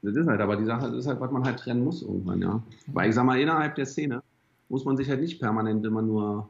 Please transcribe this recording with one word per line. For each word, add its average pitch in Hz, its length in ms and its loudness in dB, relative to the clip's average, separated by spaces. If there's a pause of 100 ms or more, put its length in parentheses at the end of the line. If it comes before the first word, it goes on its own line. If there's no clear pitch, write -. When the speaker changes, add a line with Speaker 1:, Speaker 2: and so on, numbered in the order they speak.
Speaker 1:
Das 104 140 -2
ist 165 100 4
halt, 110 140 4
aber 104 160 2
die 107 80 0
Sache 117 220 -2 (100)
ist 123 100 -4
halt, 127 140 -2
was 127 100 -4
man 127 140 0
halt 120 140 0
trennen 120 260 -2
muss 165 180 -2
irgendwann, 92 380 -2
ja. 92 140 0
Speaker 2:
Mhm. 113 80 -2 (320)
Speaker 1:
Weil 92 160 4
ich 110 40 4
sag 123 100 4
mal, 127 140 4
innerhalb 151 360 2
der 135 120 -2
Szene 135 360 -4 (460)
muss 131 160 -4
man 135 120 2
sich 135 120 0
halt 135 120 0
nicht 170 200 -4
permanent 110 440 0
immer 110 180 0
nur 104 480 0